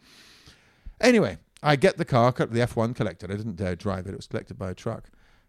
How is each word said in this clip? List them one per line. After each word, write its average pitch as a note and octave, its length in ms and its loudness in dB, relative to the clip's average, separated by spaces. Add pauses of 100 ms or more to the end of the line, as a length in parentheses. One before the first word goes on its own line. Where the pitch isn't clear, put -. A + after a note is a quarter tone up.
(1000)
Anyway, F#3+ 360 4 (260)
I D3 120 4
get C#3+ 220 2
the E3 80 -2
car, B2 260 4
co-, D#3 140 -2
the A2+ 160 -2
F A#2 140 -2
one A#2 180 0
collected. F#2 380 -6
I G2 40 -4
didn't G#2+ 220 -8
dare F#2 180 -2
drive F#2 320 -6
it. G2 40 -10
It F2+ 60 -10
was - 100 -16
collected - 300 -10
by F#2+ 120 -8
a F#2 60 -10
truck. - 340 -10 (400)